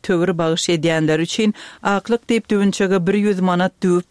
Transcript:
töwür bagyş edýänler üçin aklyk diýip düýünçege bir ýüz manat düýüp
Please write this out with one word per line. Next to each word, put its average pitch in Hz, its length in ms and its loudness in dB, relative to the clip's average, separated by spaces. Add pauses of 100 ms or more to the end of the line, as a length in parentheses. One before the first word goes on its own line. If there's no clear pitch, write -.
töwür 180 300 0
bagyş 165 360 -2
edýänler 160 520 2
üçin 214 320 0 (300)
aklyk 202 460 -2
diýip 226 200 0
düýünçege 196 480 0 (100)
bir 196 60 2
ýüz 202 280 0
manat 185 400 0
düýüp 180 300 0